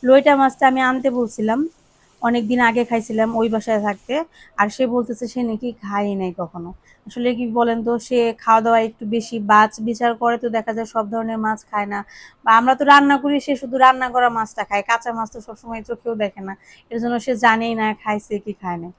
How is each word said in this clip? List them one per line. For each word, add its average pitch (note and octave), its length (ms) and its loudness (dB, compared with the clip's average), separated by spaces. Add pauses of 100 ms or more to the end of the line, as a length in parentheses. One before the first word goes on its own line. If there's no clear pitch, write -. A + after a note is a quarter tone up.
লইটা C#4 340 6
মাছটা C4+ 300 2
আমি C4 160 4
আনতে B3+ 280 0
বলছিলাম, A3+ 480 -2 (640)
অনেক A#3+ 260 0
দিন B3 120 2
আগে A#3 240 2
খাইছিলাম A3 520 -2
ওই A3+ 120 0
বাসায় A3 340 -2
থাকতে। G#3 320 -6 (440)
আর G3+ 160 2
সে C4 120 0
বলতেছে A#3+ 460 -4
সে B3 100 -6
নাকি A3+ 260 -6 (120)
খায়ই G3+ 360 -4
নাই F#3 220 -4
কখনো। E3+ 320 -10 (360)
আসলে A#3+ 280 -4
কি A#3+ 180 -6
বলেন A#3 320 0
তো, A#3 140 -2
সে A#3+ 200 -2 (240)
খাওয়া A3+ 220 4
দাওয়া A#3 240 4
একটু A3+ 160 -14 (100)
বেশি A3+ 220 -4 (140)
বাছ G#3+ 200 6 (100)
বিচার A#3 400 -2
করে, A#3 220 2
তো B3 60 -4
দেখা A3 260 -4
যায় A3 200 -6
সব A3+ 160 0
ধরনের A3+ 280 -4
মাছ G#3+ 200 -2 (120)
খায় G#3 220 -4
না। G3+ 80 -6 (400)
বা A3+ 180 -2
আমরা B3 160 4
তো C#4 100 -2
রান্না C#4+ 380 8
করি, C#4+ 180 0
সে C#4+ 160 -4
শুধু B3+ 220 -8
রান্না C4 360 4
করা B3 160 4
মাছটা A3 340 -6
খায়, G3+ 240 -2
কাঁচা A#3 240 0
মাছ A3+ 200 -6
তো A#3+ 80 -16
সবসময় A3+ 480 -14
চোখেও A#3 260 -6
দেখে G#3 260 -6
না, F#3+ 140 -10 (360)
এর A#3 100 -6
জন্য A#3+ 200 -2
সে C4 160 -4
জানেই A3+ 380 2
না A3 200 -2
খাইছে G#3+ 440 -6
কি G3+ 160 -10
খায় F3+ 260 -8
না। E3+ 80 -12 (100)